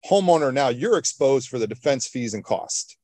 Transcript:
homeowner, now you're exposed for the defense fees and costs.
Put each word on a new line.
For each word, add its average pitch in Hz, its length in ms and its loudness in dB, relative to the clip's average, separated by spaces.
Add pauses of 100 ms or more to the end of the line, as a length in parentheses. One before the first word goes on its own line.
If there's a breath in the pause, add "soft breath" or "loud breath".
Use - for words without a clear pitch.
homeowner, 170 460 4
now 139 140 2
you're 165 300 -2
exposed 135 500 0
for 127 100 -8
the 110 80 -2
defense 127 400 -4
fees 117 280 -8
and 101 100 -8
costs. - 600 -6